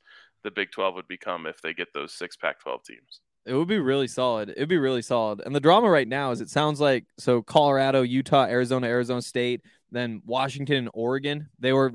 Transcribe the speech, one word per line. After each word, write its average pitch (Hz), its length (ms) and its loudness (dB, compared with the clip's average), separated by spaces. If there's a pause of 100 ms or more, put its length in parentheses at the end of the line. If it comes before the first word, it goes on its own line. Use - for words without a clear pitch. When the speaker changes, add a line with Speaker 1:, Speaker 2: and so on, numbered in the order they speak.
(420)
Speaker 1:
the 107 80 -8
Big 98 220 -6
Twelve 95 240 -4
would 90 120 -14
become 87 380 -8
if 80 160 -10
they 82 120 -8
get 85 180 -8
those 73 200 -8
six - 240 -12
Pac-twelve 69 460 -8
teams. - 380 -20 (260)
Speaker 2:
It 127 80 -6
would 160 140 -2
be 214 100 0
really 135 300 0
solid. 113 420 -2
It'd 147 180 -6
be 180 100 2
really 131 240 0
solid. 110 380 -2
And 131 140 -8
the 143 60 0
drama 185 300 6
right 143 180 4
now 135 220 -2
is 113 100 -2
it - 100 -10
sounds 151 300 0
like, 139 260 2 (120)
so 123 240 2
Colorado, 135 600 4
Utah, 131 440 2
Arizona, 123 400 0
Arizona 123 360 -2
State, 123 400 -4 (280)
then 117 360 -6
Washington 135 500 -2
and 120 160 -4
Oregon, 139 560 -4 (100)
they 131 140 2
were 135 220 4